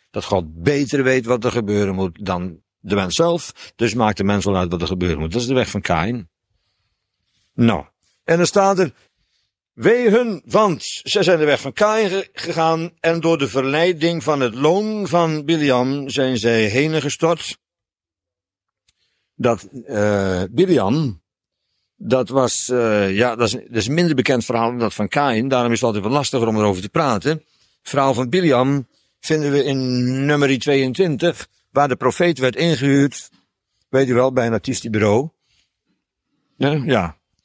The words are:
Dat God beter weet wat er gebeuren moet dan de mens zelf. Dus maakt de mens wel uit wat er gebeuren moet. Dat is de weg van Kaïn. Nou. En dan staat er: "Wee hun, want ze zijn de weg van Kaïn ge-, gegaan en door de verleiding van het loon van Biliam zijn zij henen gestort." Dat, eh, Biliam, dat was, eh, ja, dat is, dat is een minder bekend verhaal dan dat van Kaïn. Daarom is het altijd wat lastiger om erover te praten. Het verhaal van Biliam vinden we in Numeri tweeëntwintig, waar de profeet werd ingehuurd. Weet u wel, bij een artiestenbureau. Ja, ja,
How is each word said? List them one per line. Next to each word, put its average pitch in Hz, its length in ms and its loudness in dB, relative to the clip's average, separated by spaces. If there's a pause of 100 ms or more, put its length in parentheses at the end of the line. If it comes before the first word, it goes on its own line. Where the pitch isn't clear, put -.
(120)
Dat 104 120 -6
God 85 400 -4
beter 143 400 0
weet 127 220 2
wat 117 180 0
er 120 80 0
gebeuren 104 440 0
moet 95 300 -4
dan 90 380 -6 (200)
de 101 120 -4
mens 95 200 -2
zelf. - 600 -2
Dus 113 180 0
maakt 110 240 2
de 98 60 -2
mens 98 220 0
wel 98 120 2
uit 90 140 -2
wat 85 100 -2
er 85 60 -2
gebeuren 90 320 -2
moet. 80 120 -4
Dat 120 100 -2
is 117 60 -4
de 135 60 -2
weg 127 160 0
van 104 120 -6
Kaïn. 92 480 -2 (1200)
Nou. 110 320 2 (380)
En 170 140 2
dan 175 80 2
staat 196 340 2
er: 160 120 0 (840)
"Wee 226 360 2
hun, 226 360 2
want 190 380 2
ze - 400 -2
zijn 170 160 4
de 151 60 2
weg 143 160 2
van 135 120 -8
Kaïn 214 360 2
ge-, 190 240 -4
gegaan 165 640 -2
en 170 200 0
door 165 180 2
de 139 100 0
verleiding 156 760 0
van 147 160 0
het 120 160 0
loon 196 520 0
van 156 380 0
Biliam 139 640 0
zijn 131 280 -2
zij 113 260 2
henen 143 380 0
gestort." 160 560 -4 (1800)
Dat, 117 280 0 (220)
eh, 101 680 0
Biliam, 135 680 0 (760)
dat 120 340 -2
was, 127 400 0
eh, 104 460 0
ja, 117 200 0
dat 117 120 0
is, 101 60 -4
dat 117 220 -12
is 107 120 -2
een 135 60 -2
minder 165 220 2
bekend 123 300 0
verhaal 117 240 0
dan 123 100 -6
dat 110 140 -2
van 107 140 -4
Kaïn. 135 400 0
Daarom 123 240 0
is 117 60 0
het 123 80 -2
altijd 104 180 -2
wat 113 100 -2
lastiger 131 340 -2
om 110 100 0
erover 101 240 2
te 101 80 -10
praten. 135 420 0
Het - 580 -12
verhaal 135 240 2
van 120 160 -2
Biliam 139 580 2 (320)
vinden 151 320 -2
we 139 120 2
in 135 160 -2 (460)
Numeri 143 320 2
tweeëntwintig, 139 880 -2 (260)
waar 143 140 4
de 123 80 -2
profeet 143 440 0
werd 127 160 0
ingehuurd. 139 720 2 (600)
Weet 135 180 2
u 127 60 0
wel, 127 200 2
bij 123 140 2
een 113 60 0
artiestenbureau. 107 760 0 (1300)
Ja, 139 140 0
ja, 117 460 0 (280)